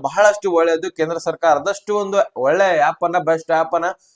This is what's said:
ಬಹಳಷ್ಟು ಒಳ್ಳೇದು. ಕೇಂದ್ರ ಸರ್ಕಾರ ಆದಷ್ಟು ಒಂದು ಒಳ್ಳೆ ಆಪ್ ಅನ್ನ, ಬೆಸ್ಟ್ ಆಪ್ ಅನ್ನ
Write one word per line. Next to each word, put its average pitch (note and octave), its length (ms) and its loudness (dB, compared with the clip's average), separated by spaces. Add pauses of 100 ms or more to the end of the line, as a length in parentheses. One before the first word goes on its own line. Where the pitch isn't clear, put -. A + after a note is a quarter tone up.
ಬಹಳಷ್ಟು G3+ 500 2
ಒಳ್ಳೇದು. E3 400 0
ಕೇಂದ್ರ E3 260 -4
ಸರ್ಕಾರ D#3+ 400 0
ಆದಷ್ಟು G3 400 -4
ಒಂದು G3 200 -4 (200)
ಒಳ್ಳೆ E3 420 2
ಆಪ್ D#3 240 0
ಅನ್ನ, E3+ 140 0
ಬೆಸ್ಟ್ D#3+ 340 -2
ಆಪ್ D#3+ 240 0
ಅನ್ನ E3+ 100 -2 (300)